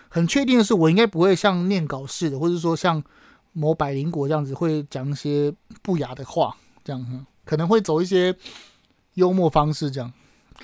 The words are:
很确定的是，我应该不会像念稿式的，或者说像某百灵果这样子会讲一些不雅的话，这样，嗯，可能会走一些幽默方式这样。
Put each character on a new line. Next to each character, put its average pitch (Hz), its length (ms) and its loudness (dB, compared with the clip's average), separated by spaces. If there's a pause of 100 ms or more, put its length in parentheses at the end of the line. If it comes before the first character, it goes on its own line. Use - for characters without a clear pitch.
很 170 180 0
确 277 200 2
定 254 120 4
的 226 60 6
是， 202 100 0
我 160 160 4
应 165 60 4
该 226 100 4
不 196 140 -2
会 185 160 4
像 180 320 0
念 190 180 0
稿 139 220 -8
式 165 220 -4
的， 135 100 -4
或 160 80 0
者 175 100 0
说 165 160 0
像 165 300 -2 (480)
某 156 220 0
百 147 180 -2
灵 139 180 -4
果 151 160 -2
这 143 80 -2
样 151 120 -2
子 135 80 -8
会 156 300 -2
讲 139 260 -8
一 143 40 -2
些 147 400 -2 (280)
不 185 160 -2
雅 127 180 -6
的 135 80 -12
话， 131 320 -4 (260)
这 - 120 -10
样， 127 160 -10
嗯， 127 160 -12 (180)
可 - 140 -4
能 165 100 0
会 220 140 4
走 165 200 0
一 185 40 -2
些 180 280 2 (840)
幽 180 180 4
默 180 160 4
方 151 240 2
式 143 180 -4
这 135 80 -8
样。 123 140 -10 (500)